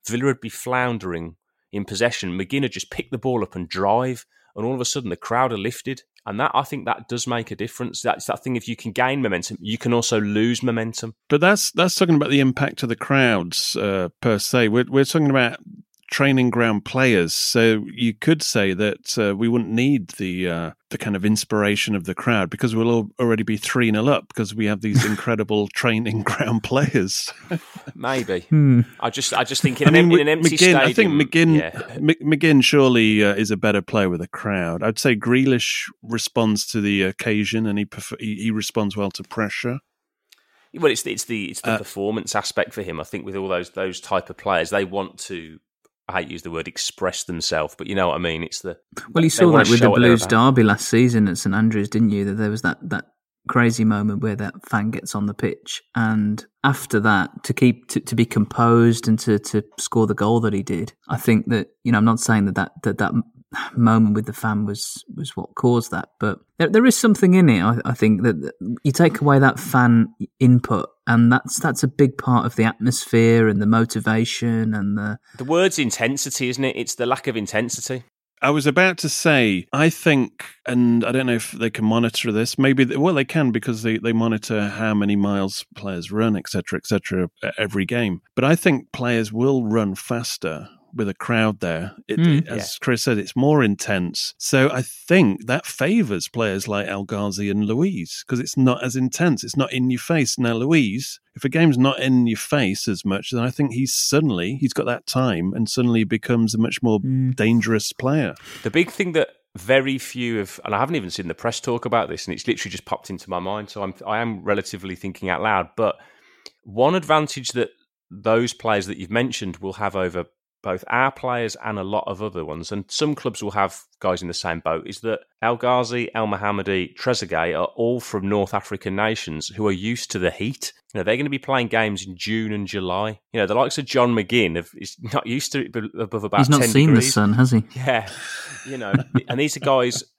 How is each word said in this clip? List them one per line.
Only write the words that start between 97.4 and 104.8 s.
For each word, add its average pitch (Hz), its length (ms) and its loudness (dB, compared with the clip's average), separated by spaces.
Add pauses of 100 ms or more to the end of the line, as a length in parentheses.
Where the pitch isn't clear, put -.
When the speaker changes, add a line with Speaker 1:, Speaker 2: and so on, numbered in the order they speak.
Speaker 2:
and 104 160 0
Luiz, 117 640 -4
'cause 127 100 -2
it's - 180 -6
not 127 280 0
as 123 100 -6
intense. 131 480 0
It's 117 140 -8
not 139 160 -2
in 127 180 -2
your 123 80 -2
face. 160 400 -2
Now, 117 160 0
Luiz, 127 640 0 (160)
if - 100 -16
a 139 40 0
game's 160 280 4
not 131 220 2
in 127 300 2
your 110 80 0
face 107 500 -2
as 101 180 -4
much, 95 280 -4
then 120 100 -2
I 127 80 -2
think 135 220 -4
he's 131 200 -2
suddenly, 123 680 0
he's 135 120 0
got - 140 -4